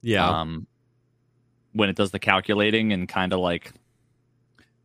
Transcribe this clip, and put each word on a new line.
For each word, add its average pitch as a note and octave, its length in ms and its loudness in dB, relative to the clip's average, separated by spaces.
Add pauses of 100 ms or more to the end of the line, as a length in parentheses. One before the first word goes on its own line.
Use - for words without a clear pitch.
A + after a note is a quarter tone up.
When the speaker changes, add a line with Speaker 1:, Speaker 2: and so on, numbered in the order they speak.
Speaker 1:
Yeah. G#2 280 2
Speaker 2:
Um, D#2+ 360 -4 (1080)
when G#2 160 2
it F#2 80 -2
does G2+ 140 0
the G2 80 -8
calculating G#2 760 2
and F2+ 160 -4
kinda, F#2 280 -2
like, F2 360 -4 (1120)